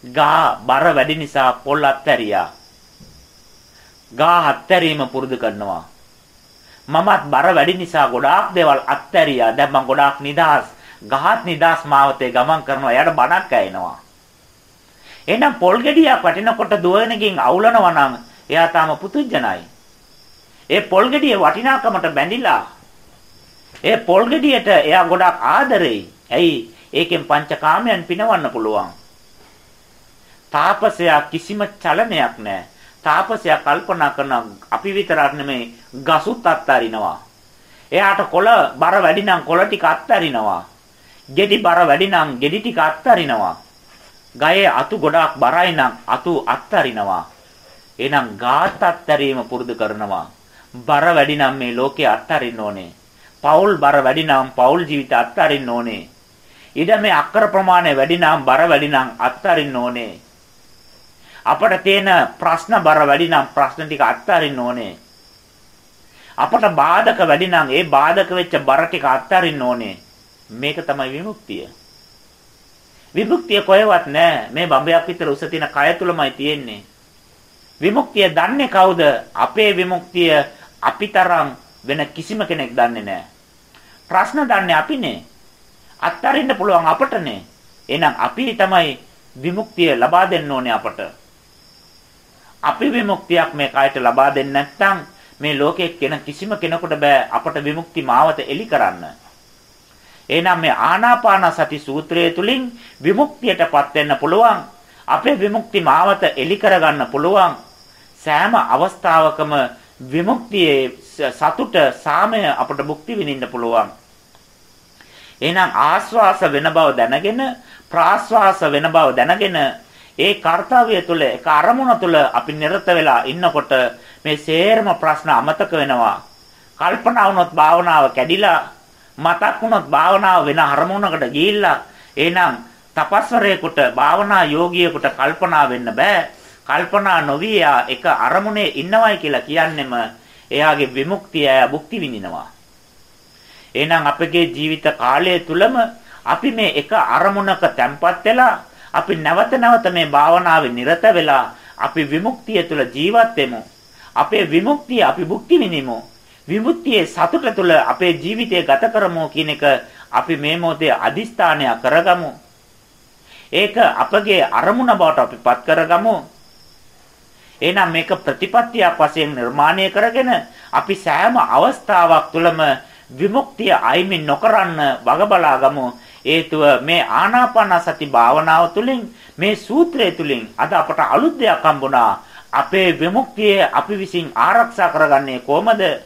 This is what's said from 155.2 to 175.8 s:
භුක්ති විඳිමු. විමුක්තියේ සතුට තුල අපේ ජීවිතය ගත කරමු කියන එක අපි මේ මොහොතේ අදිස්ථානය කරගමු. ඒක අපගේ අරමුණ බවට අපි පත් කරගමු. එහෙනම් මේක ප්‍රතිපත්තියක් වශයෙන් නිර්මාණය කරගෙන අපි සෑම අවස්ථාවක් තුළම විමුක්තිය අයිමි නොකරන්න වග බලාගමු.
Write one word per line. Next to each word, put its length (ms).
භුක්ති 340
විඳිමු. 460
විමුක්තියේ 580
සතුට 460
තුල 200
අපේ 420
ජීවිතය 500
ගත 240
කරමු 420
කියන 200
එක 140
අපි 260
මේ 220
මොහොතේ 360
අදිස්ථානය 720
කරගමු. 540
ඒක 280
අපගේ 680
අරමුණ 460
බවට 280
අපි 180
පත් 260
කරගමු. 520
එහෙනම් 300
මේක 240
ප්‍රතිපත්තියක් 800
වශයෙන් 400
නිර්මාණය 560
කරගෙන 380
අපි 260
සෑම 420
අවස්ථාවක් 920
තුළම 280
විමුක්තිය 640
අයිමි 480
නොකරන්න 600
වග 240
බලාගමු. 720